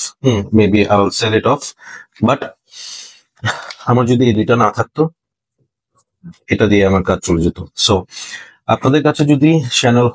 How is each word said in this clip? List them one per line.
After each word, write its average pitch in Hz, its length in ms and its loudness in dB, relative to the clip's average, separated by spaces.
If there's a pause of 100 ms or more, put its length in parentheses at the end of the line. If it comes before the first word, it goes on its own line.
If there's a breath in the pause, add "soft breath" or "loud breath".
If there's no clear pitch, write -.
(200)
হুম, 120 220 0 (140)
maybe 104 240 4 (140)
I - 20 4
will 98 260 2
sell 110 120 -2
it 110 120 0
off, 131 180 0 (600 loud breath)
but 214 160 0 (1500 loud breath)
আমার 120 200 2
যদি 123 200 2
এই 117 80 4
দুইটা 107 220 0
না 110 160 2
থাকতো, - 380 -4 (1400)
এটা 107 200 0
দিয়ে 101 180 4
আমার 95 180 2
কাজ 92 160 -2
চলে 85 240 -2
যেত। 87 160 -2 (180)
So, 98 260 0 (640 loud breath)
আপনাদের 131 360 0
কাছে 151 220 0
যদি 147 260 4 (180)
Chanel 120 460 2